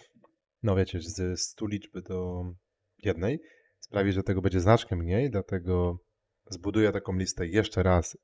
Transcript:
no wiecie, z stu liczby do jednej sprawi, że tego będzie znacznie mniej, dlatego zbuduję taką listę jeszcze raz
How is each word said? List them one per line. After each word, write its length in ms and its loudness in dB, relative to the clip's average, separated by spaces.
no 120 2
wiecie, 260 0
z 400 -4
stu 260 -6
liczby 340 -6
do 420 -6
jednej 420 -2
sprawi, 320 0
że 120 0
tego 180 0
będzie 180 0
znacznie 380 4
mniej, 320 0
dlatego 680 -2
zbuduję 420 2
taką 220 -4
listę 340 -2
jeszcze 360 2
raz 400 2